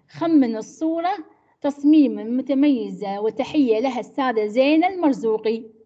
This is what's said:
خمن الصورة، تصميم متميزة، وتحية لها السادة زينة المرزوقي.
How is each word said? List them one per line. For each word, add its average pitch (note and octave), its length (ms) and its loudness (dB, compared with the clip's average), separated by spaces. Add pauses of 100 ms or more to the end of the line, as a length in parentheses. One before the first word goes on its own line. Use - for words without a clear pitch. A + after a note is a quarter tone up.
خمن C#4 480 0
الصورة، E4 600 -4 (440)
تصميم C4+ 760 2
متميزة، A3+ 840 -2
وتحية A3+ 600 0
لها B3 200 -2
السادة A3 460 -2
زينة C#4 400 2
المرزوقي. A3+ 800 -2 (220)